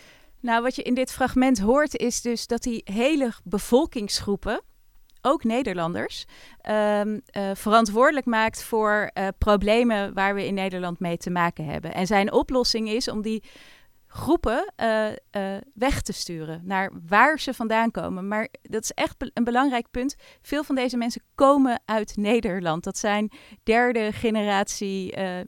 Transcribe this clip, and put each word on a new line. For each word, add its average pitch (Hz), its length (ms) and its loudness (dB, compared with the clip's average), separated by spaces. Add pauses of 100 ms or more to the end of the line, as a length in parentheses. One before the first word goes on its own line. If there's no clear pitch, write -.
(400)
Nou, 233 220 0
wat 247 140 -2
je - 60 -6
in 247 120 0
dit 254 180 0
fragment 254 460 2
hoort 254 380 2
is 233 240 -2
dus 233 260 -4
dat 233 160 -4
die 233 220 -4
hele 247 480 0 (120)
bevolkingsgroepen, 208 1160 0 (600)
ook 262 220 2
Nederlanders, 214 800 -2 (360)
ehm, 208 680 0
eh, 196 280 -6
verantwoordelijk 233 720 4
maakt 220 360 0
voor, 208 500 0
eh, 190 140 -4 (120)
problemen 208 760 2
waar 196 200 0
we 196 120 -4
in 196 80 -2
Nederland 185 460 -4
mee 170 160 -4
te 185 140 -6
maken 170 340 0
hebben. 156 300 -8
En 185 120 -2
zijn 196 260 2
oplossing 247 560 0
is 220 200 -2
om 214 140 -4
die 220 200 -4 (640)
groepen, 311 720 -2
eh, 220 320 0
eh, 214 60 -8 (600)
weg 262 280 0
te - 100 -8
sturen 160 520 -8
naar 190 280 -2 (140)
waar 240 340 6
ze 262 140 -4
vandaan 226 360 0
komen. 185 380 -6
Maar 214 200 -4 (140)
dat 220 200 -6
is - 100 -6
echt - 260 -4
be-, 269 160 -8
een 233 100 0
belangrijk 240 460 2
punt. 254 240 -4 (280)
Veel 294 220 -4
van 285 100 -2
deze 254 220 0
mensen 240 260 -4 (120)
komen 269 500 4
uit 214 320 -2
Nederland. 196 680 0
Dat 190 140 -6
zijn 208 320 0 (320)
derde 226 500 2
generatie, 208 1000 -2
eh, 180 360 -6